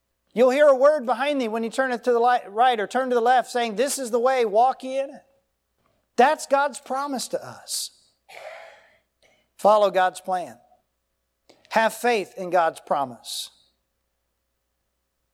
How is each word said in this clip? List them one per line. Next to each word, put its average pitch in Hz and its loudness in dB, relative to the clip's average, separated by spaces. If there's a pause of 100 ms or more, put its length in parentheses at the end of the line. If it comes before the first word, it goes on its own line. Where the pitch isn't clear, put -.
(360)
You'll 247 4
hear 294 4
a 277 8
word 277 2
behind 262 -2
thee 233 -2
when 226 -4
you 226 -6
turn 262 -2
it 240 -6
to 247 0
the 240 2
li-, 240 2
right 233 2
or 196 -4
turn 254 -4
to 247 0
the 240 2
left 240 2
saying, 233 -4
"This 262 -2
is 254 -8
the 240 0
way, 254 2
walk 247 0
ye 262 -6
in 277 -6
it." 269 -20 (960)
That's 294 2
God's 277 -2
promise 269 -8
to 160 -8
us. - -12 (1700)
Follow 208 4
God's 185 0
plan. 170 -8 (1120)
Have 220 2
faith 226 -2
in 180 -10
God's 165 0
promise. - -6 (1800)